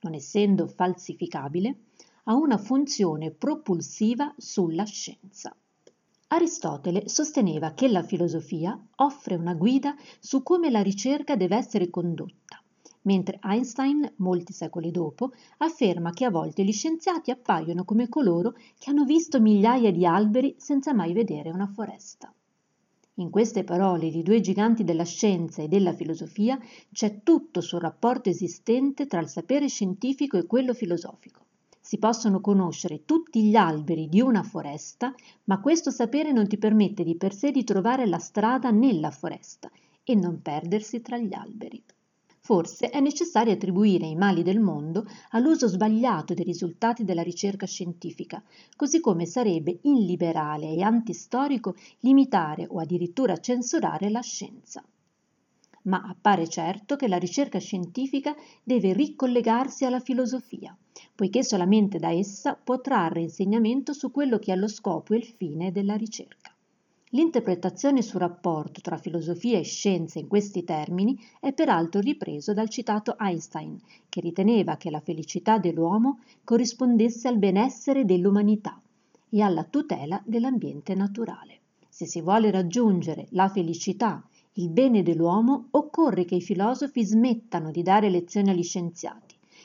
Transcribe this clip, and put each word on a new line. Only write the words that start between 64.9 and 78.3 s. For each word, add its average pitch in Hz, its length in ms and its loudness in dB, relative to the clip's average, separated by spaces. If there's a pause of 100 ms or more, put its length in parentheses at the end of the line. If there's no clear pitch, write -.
e 233 40 2
il 233 60 -4
fine 170 460 -8
della 202 240 -2
ricerca. - 560 -10 (640)
L'interpretazione 247 840 2
sul 185 200 -4
rapporto 170 600 -4
tra 165 160 -8
filosofia 175 640 -2
e 151 60 -2
scienza 170 540 -2
in 147 100 -10
questi 202 360 0
termini 175 540 -2 (220)
è 277 120 -4
peraltro 196 480 0
ripreso 202 540 -4
dal 214 160 -2
citato 214 480 -4
Einstein, 160 600 -6 (300)
che 170 140 -8
riteneva 185 560 2
che 170 120 -8
la 151 100 -6
felicità 175 580 -2
dell'uomo 180 640 0 (220)
corrispondesse 233 840 2
al 254 80 0
benessere 226 720 2
dell'umanità 202 720 2 (480)